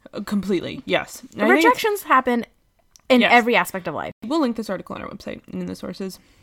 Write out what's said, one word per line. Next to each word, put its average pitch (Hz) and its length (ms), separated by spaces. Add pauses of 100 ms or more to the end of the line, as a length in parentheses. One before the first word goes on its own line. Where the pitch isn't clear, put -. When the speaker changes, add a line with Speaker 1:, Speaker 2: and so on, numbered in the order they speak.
(140)
Speaker 1:
Uh, - 80
completely, 196 640
yes. - 380 (100)
And - 80
I 208 60
think 302 100
it's 330 80
Speaker 2:
Rejections 453 380
happen 247 420 (640)
in 247 120
Speaker 1:
Yes. 190 120
Speaker 2:
every 240 220
aspect 180 320
of 156 80
life. 80 160 (120)
Speaker 1:
We'll 277 160
link 247 160
this 220 140
article - 260
on - 60
our - 80
website - 320 (100)
and 185 100
in 180 40
the 185 100
sources. 185 440 (240)